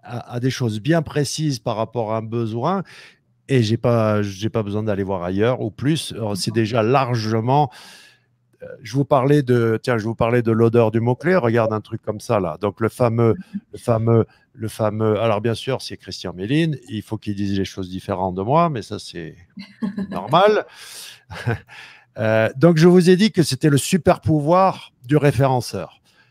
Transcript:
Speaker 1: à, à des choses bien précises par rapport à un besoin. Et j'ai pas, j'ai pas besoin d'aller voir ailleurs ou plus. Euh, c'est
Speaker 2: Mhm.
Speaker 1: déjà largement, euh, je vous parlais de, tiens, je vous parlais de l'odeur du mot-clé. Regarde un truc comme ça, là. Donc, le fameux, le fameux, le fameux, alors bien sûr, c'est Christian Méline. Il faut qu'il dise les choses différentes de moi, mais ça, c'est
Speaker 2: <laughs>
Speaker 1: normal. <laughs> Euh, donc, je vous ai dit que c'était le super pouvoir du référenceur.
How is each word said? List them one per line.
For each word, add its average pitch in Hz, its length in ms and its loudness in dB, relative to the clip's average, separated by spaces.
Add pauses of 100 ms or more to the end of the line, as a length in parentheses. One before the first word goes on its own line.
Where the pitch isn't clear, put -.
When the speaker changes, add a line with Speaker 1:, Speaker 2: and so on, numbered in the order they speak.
Speaker 1:
à, 120 320 -12
à 120 40 -4
des 127 100 0
choses 110 300 -2
bien 156 220 0
précises 147 580 -4
par 117 160 -4
rapport 110 380 -4
à 113 40 -2
un 110 60 -4
besoin. 117 600 -4 (680)
Et 127 120 4
j'ai 110 140 2
pas, 110 440 2
j'ai 101 280 -6
pas 113 120 -2
besoin 101 220 -4
d'aller 101 180 -2
voir 95 220 -4
ailleurs 110 380 0
ou 113 100 -4
plus. 147 420 -4
Euh, 104 220 -4
c'est 95 160 -4
Speaker 2:
Mhm. - 40 -8
Speaker 1:
déjà 110 280 2
largement, 120 880 0 (920)
euh, - 60 -16 (160)
je 107 100 -12
vous 139 120 0
parlais 143 360 4
de, 117 400 2
tiens, 123 160 0
je 104 60 -2
vous 113 100 -4
parlais 120 300 0
de 113 80 0
l'odeur 113 400 4
du 113 80 0
mot-clé. 127 360 0
Regarde 117 380 2
un 107 80 -2
truc - 220 -12
comme 104 160 -6
ça, 110 200 0
là. 82 220 -2
Donc, 101 180 -4
le 110 100 0
fameux, 117 440 2 (380)
le - 80 -16
fameux, 113 460 2 (280)
le 110 140 -10
fameux, 107 520 -2
alors 107 220 0
bien 113 140 -2
sûr, 131 260 -6
c'est - 160 -14
Christian 90 360 -12
Méline. 143 440 -2 (120)
Il 107 120 -8
faut - 160 -10
qu'il 104 160 -10
dise 98 240 -4
les 95 80 0
choses 92 240 -10
différentes 92 460 -6
de 98 80 -6
moi, 160 260 0
mais 117 140 -6
ça, 101 160 -12
c'est 80 360 -14 (220)
Speaker 2:
<laughs> 196 540 -10
Speaker 1:
normal. 190 540 2 (640)
<laughs> - 360 -6 (520)
Euh, 110 400 2
donc, 165 200 6
je 170 100 6
vous 180 220 6
ai 185 60 8
dit 214 160 2
que 170 120 2
c'était 139 260 0
le 143 80 4
super 175 420 0
pouvoir 160 720 2 (140)
du 143 100 0
référenceur. 131 840 0 (280)